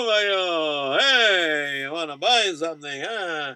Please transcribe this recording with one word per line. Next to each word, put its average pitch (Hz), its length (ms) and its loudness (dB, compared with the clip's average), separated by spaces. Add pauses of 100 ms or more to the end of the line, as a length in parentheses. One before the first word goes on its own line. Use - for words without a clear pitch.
(100)
for 208 180 4
you? 156 720 0
Hey, 175 800 2
you 139 100 -8
wanna 156 260 -6
buy 208 360 2
something, 147 480 -8
huh? 165 540 -6